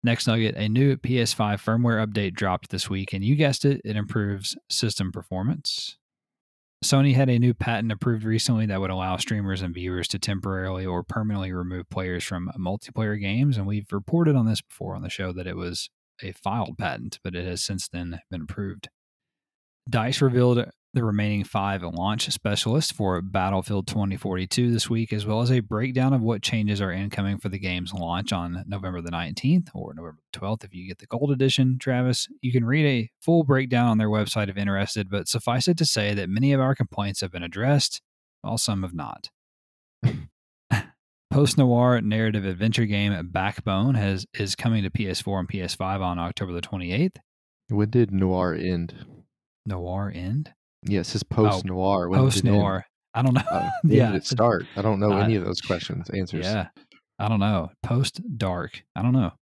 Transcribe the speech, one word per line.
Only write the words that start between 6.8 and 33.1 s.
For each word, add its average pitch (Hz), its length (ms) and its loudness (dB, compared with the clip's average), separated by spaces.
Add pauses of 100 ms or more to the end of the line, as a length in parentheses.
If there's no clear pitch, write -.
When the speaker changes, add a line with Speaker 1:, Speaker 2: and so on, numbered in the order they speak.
Speaker 1:
Sony 139 300 6
had 131 140 4
a 120 120 4
new 123 140 6
patent 113 360 -2
approved 110 320 -2
recently 110 440 0
that 98 140 -2
would 95 100 -2
allow 92 260 -2
streamers 98 460 -4
and 87 120 -6
viewers 90 340 -4
to 98 120 -4
temporarily 95 680 -4
or 90 160 -2
permanently 101 500 -4
remove 90 380 -6
players 90 320 -4
from 90 340 -6
multiplayer 104 600 -4
games, 117 380 0
and 98 100 -2
we've 101 240 -4
reported 151 460 2
on 117 100 4
this 110 140 0
before - 340 -12
on 92 80 -10
the 92 80 -8
show 92 220 -6
that 90 160 -8
it 87 80 -8
was 87 340 -8 (320)
a 95 100 -10
filed 107 460 -6
patent, 73 460 -8
but 90 100 -8
it 90 120 -6
has 87 180 -6
since 95 240 -6
then 87 320 -10 (100)
been 85 120 -8
approved. 95 460 -10 (1000)
dice 120 320 0
revealed 123 440 4 (280)
the 123 100 2
remaining 104 400 0
five 98 380 -2
launch 87 500 -2
specialists 113 580 0
for 92 300 0
Battlefield 95 680 0
twenty 98 300 -2
forty-two 98 560 0
this 113 160 0
week, 113 240 0
as 104 140 -4
well 110 160 0
as 120 100 2
a 127 80 4
breakdown 127 540 0
of 123 80 2
what 110 180 0
changes 104 400 0
are 98 100 0
incoming 98 460 -2
for 98 140 -6
the 95 80 -6
game's 90 340 -2
launch 90 400 -4
on 87 340 -4
November 95 360 -6
the 85 80 -8
nineteenth, 127 640 0
or - 180 -10
November - 300 -16 (100)
twelfth 104 320 -6
if 98 100 -20
you 90 140 -14
get 92 100 -14
the - 80 -20
gold 120 240 -2
edition, 131 480 2
Travis. 127 500 0 (120)
You 127 100 -2
can 120 140 4
read 147 220 2
a 120 240 0 (100)